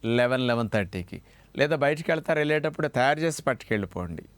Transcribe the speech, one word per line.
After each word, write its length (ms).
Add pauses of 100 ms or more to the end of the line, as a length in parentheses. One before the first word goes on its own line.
(180)
లెవెన్, 320
లెవెన్ 240
థర్టీకి, 440 (400)
లేదా 260
బయటికి 280
వెళ్తారా, 300
వెళ్ళేటప్పుడు 540
తయారు 300
చేసి 220
పట్టుకెళ్ళిపోండి. 760 (140)